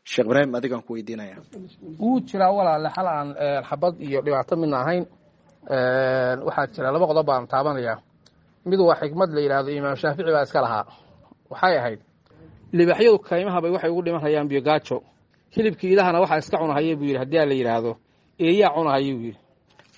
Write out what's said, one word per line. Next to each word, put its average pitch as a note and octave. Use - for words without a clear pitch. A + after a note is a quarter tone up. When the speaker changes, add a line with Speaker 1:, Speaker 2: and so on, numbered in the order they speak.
Speaker 1:
Sheekh -
Ibraahim, C3
adigaan A#2+
ku -
weydiinayaa. G#2+
Speaker 2:
Wuu A#3+
jiraa F#3+
walaale, D#3+
xal F#3
aan, D3
ee, C#3+
xabad D3+
iyo C#3
dhibaato C#3
midna D3+
ahayn. F3
Ee, B2+
waxaa C#3+
jira C3+
laba E3+
qodob D#3
baan C3
taabanayaa. C3+
Mid F#3
waa E3+
xikmad D#3+
la D3
yidhaahdo C#3
Imaam C#3+
Shaafici D#3+
baa D3
iska C#3
lahaa. A2+
Waxay F#3
ahayd, A#2
"Libaaxyadu F#3
kaymaha F3+
bay E3+
waxay F3+
ugu F3
dhiman E3+
hayaan D3+
biyo C#3
gaajo. D3
Hilibkii G3
idahana F3+
waxaa F3+
iska D#3
cunahaya," D#3
buu C#3+
yidhi, C#3
"haddii C#3
aan D3
la C3+
yidhaahdo, A#2
eeyaa F3
cunahaya," C#3
buu A#2
yidhi. A2+